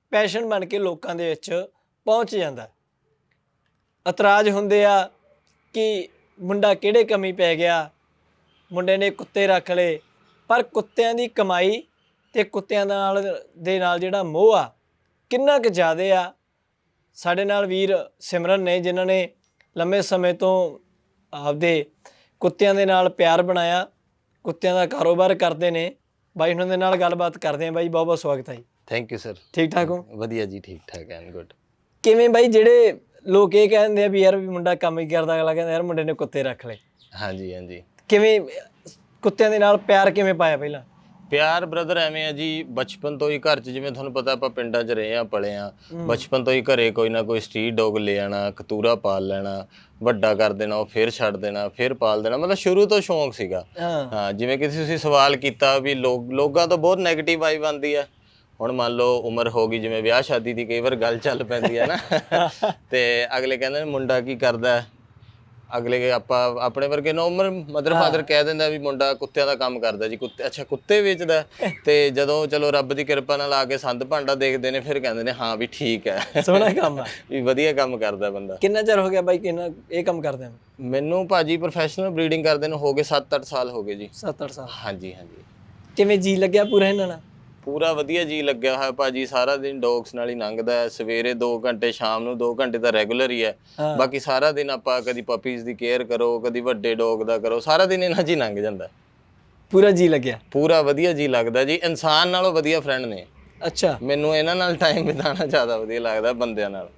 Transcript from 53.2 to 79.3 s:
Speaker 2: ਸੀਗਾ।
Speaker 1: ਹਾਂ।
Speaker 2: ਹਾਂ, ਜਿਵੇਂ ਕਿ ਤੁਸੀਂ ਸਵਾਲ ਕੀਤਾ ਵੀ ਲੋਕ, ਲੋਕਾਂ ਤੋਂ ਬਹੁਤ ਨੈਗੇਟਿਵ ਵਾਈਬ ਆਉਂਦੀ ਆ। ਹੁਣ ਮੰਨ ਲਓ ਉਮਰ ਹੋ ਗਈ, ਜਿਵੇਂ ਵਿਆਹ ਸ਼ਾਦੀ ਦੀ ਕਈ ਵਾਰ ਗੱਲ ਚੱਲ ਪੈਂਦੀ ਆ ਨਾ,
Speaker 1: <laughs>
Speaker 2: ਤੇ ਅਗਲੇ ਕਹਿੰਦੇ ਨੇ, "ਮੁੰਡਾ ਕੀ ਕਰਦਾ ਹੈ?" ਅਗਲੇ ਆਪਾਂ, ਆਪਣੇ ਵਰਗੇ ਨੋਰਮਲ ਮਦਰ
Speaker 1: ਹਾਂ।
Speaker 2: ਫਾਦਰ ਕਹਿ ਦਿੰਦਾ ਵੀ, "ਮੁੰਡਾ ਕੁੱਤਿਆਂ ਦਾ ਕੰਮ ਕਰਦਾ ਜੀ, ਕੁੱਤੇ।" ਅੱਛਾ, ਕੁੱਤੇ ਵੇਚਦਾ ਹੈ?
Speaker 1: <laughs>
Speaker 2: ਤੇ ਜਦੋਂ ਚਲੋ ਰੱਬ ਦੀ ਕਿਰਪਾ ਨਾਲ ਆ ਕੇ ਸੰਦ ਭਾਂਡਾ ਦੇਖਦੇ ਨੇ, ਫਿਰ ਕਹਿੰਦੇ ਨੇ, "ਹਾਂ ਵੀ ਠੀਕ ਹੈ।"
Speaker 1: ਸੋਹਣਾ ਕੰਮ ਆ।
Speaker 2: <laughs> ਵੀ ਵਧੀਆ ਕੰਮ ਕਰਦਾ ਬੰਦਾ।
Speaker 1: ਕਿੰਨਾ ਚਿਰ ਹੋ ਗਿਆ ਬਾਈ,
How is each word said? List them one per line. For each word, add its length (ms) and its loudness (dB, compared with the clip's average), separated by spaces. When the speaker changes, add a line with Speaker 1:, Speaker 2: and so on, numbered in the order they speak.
Speaker 2:
ਸੀਗਾ। 320 -6
Speaker 1:
ਹਾਂ। 360 -4
Speaker 2:
ਹਾਂ, 160 -2
ਜਿਵੇਂ 260 -2
ਕਿ 100 -2
ਤੁਸੀਂ 300 -4
ਸਵਾਲ 380 4
ਕੀਤਾ 420 0
ਵੀ 160 -2
ਲੋਕ, 360 -2
ਲੋਕਾਂ 380 2
ਤੋਂ 100 2
ਬਹੁਤ 200 2
ਨੈਗੇਟਿਵ 420 -2
ਵਾਈਬ 240 0
ਆਉਂਦੀ 300 -2
ਆ। 120 -2
ਹੁਣ 120 -4
ਮੰਨ 200 -2
ਲਓ 260 2
ਉਮਰ 300 -2
ਹੋ 200 0
ਗਈ, 100 -4
ਜਿਵੇਂ 240 -4
ਵਿਆਹ 200 2
ਸ਼ਾਦੀ 300 -4
ਦੀ 120 -6
ਕਈ 160 -4
ਵਾਰ 160 -2
ਗੱਲ 220 -2
ਚੱਲ 260 -4
ਪੈਂਦੀ 320 -2
ਆ 100 0
ਨਾ, 120 -4
Speaker 1:
<laughs> 720 -4
Speaker 2:
ਤੇ 360 0
ਅਗਲੇ 180 -2
ਕਹਿੰਦੇ 220 -4
ਨੇ, 60 -4
"ਮੁੰਡਾ 360 -2
ਕੀ 160 -6
ਕਰਦਾ 440 0
ਹੈ?" 60 -8
ਅਗਲੇ 340 0
ਆਪਾਂ, 500 0
ਆਪਣੇ 280 -2
ਵਰਗੇ 240 0
ਨੋਰਮਲ 380 0
ਮਦਰ 420 -2
Speaker 1:
ਹਾਂ। 100 4
Speaker 2:
ਫਾਦਰ 200 2
ਕਹਿ 220 4
ਦਿੰਦਾ 240 0
ਵੀ, 100 -4
"ਮੁੰਡਾ 360 0
ਕੁੱਤਿਆਂ 320 -2
ਦਾ 80 0
ਕੰਮ 260 -4
ਕਰਦਾ 280 -2
ਜੀ, 80 -8
ਕੁੱਤੇ।" 300 -8
ਅੱਛਾ, 180 -10
ਕੁੱਤੇ 360 0
ਵੇਚਦਾ 340 0
ਹੈ? 120 0
Speaker 1:
<laughs> 240 -6
Speaker 2:
ਤੇ 260 4
ਜਦੋਂ 360 0
ਚਲੋ 240 0
ਰੱਬ 240 0
ਦੀ 100 -4
ਕਿਰਪਾ 320 0
ਨਾਲ 160 -2
ਆ 120 2
ਕੇ 140 -2
ਸੰਦ 260 -4
ਭਾਂਡਾ 300 -2
ਦੇਖਦੇ 360 0
ਨੇ, 100 -4
ਫਿਰ 200 -4
ਕਹਿੰਦੇ 220 -4
ਨੇ, 100 -4
"ਹਾਂ 240 -4
ਵੀ 160 -4
ਠੀਕ 340 -4
ਹੈ।" 360 -2
Speaker 1:
ਸੋਹਣਾ 260 4
ਕੰਮ 320 0
ਆ। 40 -8
Speaker 2:
<laughs> 140 -20
ਵੀ 100 -4
ਵਧੀਆ 320 2
ਕੰਮ 260 -2
ਕਰਦਾ 320 -2
ਬੰਦਾ। 240 -8
Speaker 1:
ਕਿੰਨਾ 280 0
ਚਿਰ 160 4
ਹੋ 100 2
ਗਿਆ 140 0
ਬਾਈ, 160 2